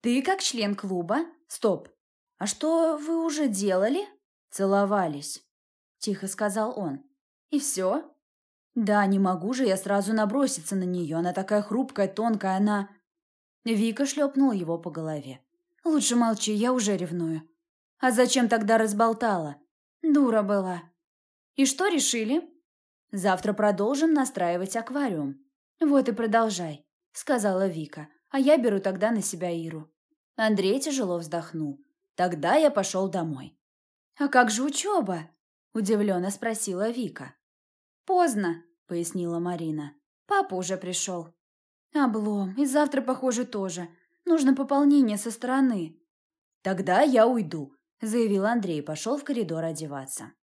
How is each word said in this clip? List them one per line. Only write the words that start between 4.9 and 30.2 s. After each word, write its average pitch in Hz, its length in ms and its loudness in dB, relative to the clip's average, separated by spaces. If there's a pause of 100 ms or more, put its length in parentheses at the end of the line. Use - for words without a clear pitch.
тихо 196 280 -6
сказал 214 500 -2
он. 147 280 -6 (460)
"И 294 100 0
все?" 202 520 -2 (600)
"Да, 208 320 4
не 196 120 2
могу 185 360 0
же 254 100 0
я 190 120 2
сразу 202 360 0
наброситься 220 600 0
на 185 100 -2
нее. 175 340 -2
Она 180 140 -2
такая 202 300 0
хрупкая, 214 460 -2
тонкая, 202 480 -2
она..." 202 340 0 (760)
Вика 226 420 0
шлепнула 277 460 2
его 170 260 -2
по 170 120 -10
голове. 151 500 -8 (440)
"Лучше 285 320 2
молчи, 226 360 2
я 226 200 2
уже 208 240 0
ревную". 165 460 -4 (580)
"А 254 100 4
зачем 247 380 4
тогда 220 280 4
разболтала?" 214 800 2 (460)
"Дура 269 400 4
была". 190 400 -2 (720)
"И 269 100 4
что 349 220 0
решили?" 269 560 0 (680)
"Завтра 196 400 0
продолжим 214 600 2
настраивать 190 600 0
аквариум". 226 640 -4 (420)
"Вот 285 280 4
и 233 40 -2
продолжай", 208 720 0 (280)
сказала 196 560 0
Вика. 156 400 -8 (220)
"А 269 100 -2
я 285 160 6
беру 226 240 2
тогда 196 320 0
на 214 100 0
себя 180 280 -4
Иру". 165 420 -8 (420)